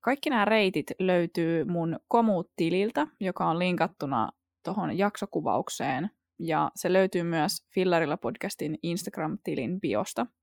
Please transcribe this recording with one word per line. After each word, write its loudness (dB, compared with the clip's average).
Kaikki 0
nämä 4
reitit 2
löytyy 2
mun -2
Komuut-tililtä, 2
joka -2
on 2
linkattuna 0
tohon -4
jaksokuvaukseen, -2
ja -2
se -2
löytyy 2
myös -2
Fillarilla 2
podcastin -6
Instagram-tilin -4
biosta. -2